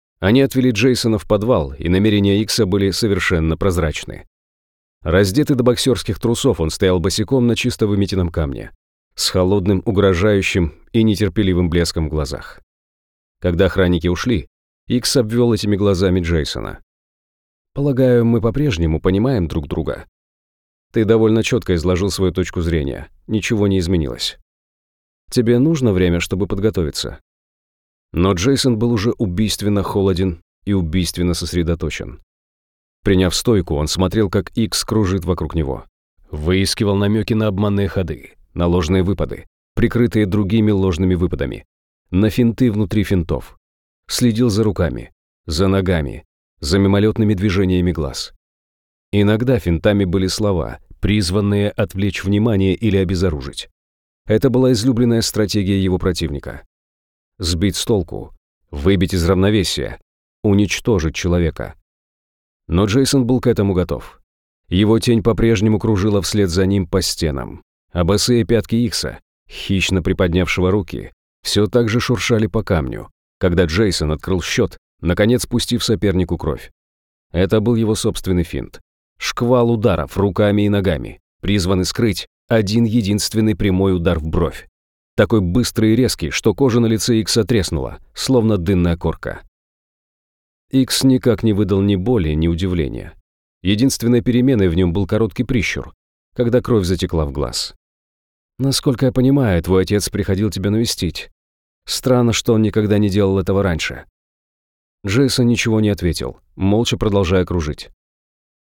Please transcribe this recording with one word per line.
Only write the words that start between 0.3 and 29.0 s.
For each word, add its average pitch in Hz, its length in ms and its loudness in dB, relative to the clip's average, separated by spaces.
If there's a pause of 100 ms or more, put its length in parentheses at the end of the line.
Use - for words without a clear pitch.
отвели 131 300 2
Джейсона 110 480 0
в - 80 -18
подвал, 101 460 0
и 73 140 -8
намерения 101 540 4
Икса 107 240 0
были 98 240 2
совершенно 87 680 0
прозрачны. 82 680 -4 (760)
Раздетый 101 520 2
до 120 80 0
боксерских 120 560 0
трусов, 117 400 0
он 80 120 0
стоял 92 280 2
босиком 107 460 0
на 117 100 2
чисто - 300 -2
выметенном 98 440 0
камне, 65 420 -4 (420)
с - 160 -4
холодным, 95 560 2
угрожающим 95 880 2 (200)
и 113 100 2
нетерпеливым 92 680 0
блеском 82 380 -2
в - 20 -4
глазах. 76 500 -8 (800)
Когда 92 280 2
охранники 87 400 0
ушли, 87 400 -2 (400)
Икс - 280 -2
обвёл 120 380 2
этими 104 220 0
глазами 95 460 2
Джейсона. 71 600 -4 (960)
"Полагаю, 127 500 2
мы 117 160 2
по-прежнему 95 580 0
понимаем 98 480 0
друг 73 200 -4
друга?" 73 400 -6 (840)
"Ты 110 120 2
довольно 110 360 4
чётко 104 320 -2
изложил 90 380 0
свою 95 200 0
точку 90 300 -4
зрения. 78 480 -2 (160)
Ничего 107 400 0
не 95 140 2
изменилось. 80 580 -2 (920)
Тебе 120 260 2
нужно 131 340 2
время, 90 280 2
чтобы 92 260 -4
подготовиться?" 95 760 -4 (920)
Но 92 220 2
Джейсон 120 440 0
был 120 140 0
уже 117 220 0